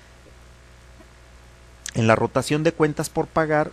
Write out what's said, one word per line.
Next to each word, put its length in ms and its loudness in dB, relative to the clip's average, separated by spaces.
En 120 0
la 100 6
rotación 480 -2
de 80 4
cuentas 380 -2
por 160 -4
pagar, 460 -2